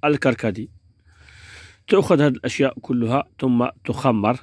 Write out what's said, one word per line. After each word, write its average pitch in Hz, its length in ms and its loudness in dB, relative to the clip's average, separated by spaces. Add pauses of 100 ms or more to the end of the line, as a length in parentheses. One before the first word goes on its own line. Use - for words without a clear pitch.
الكركدي. 120 640 0 (1160)
تؤخذ 185 320 4
هذه 147 120 2
الأشياء - 460 -4
كلها 123 460 -2 (160)
ثم 123 260 0 (180)
تخمر 113 580 0